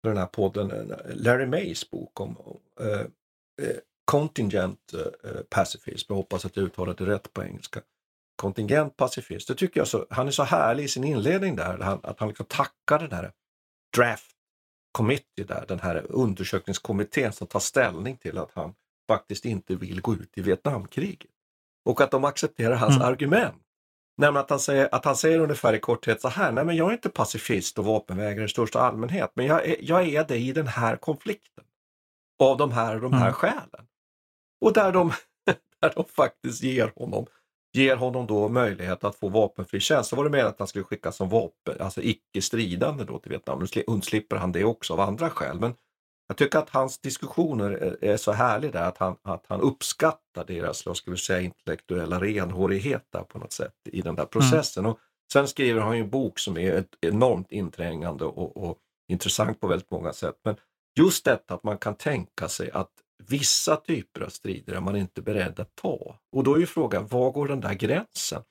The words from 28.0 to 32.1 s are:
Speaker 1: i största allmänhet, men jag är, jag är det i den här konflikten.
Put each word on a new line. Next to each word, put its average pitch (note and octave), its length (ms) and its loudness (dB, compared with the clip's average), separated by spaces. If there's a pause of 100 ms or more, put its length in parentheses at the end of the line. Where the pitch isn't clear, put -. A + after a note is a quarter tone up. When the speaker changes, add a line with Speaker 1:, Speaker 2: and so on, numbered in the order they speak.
Speaker 1:
i G#2 40 -4
största A#2+ 300 0
allmänhet, B2+ 540 0
men - 120 0
jag D#3 200 4
är, - 160 2
jag E3+ 260 4
är D3+ 200 2
det B2+ 100 0
i B2+ 140 -2
den D3 160 0
här A#2 300 0
konflikten. - 680 -6 (800)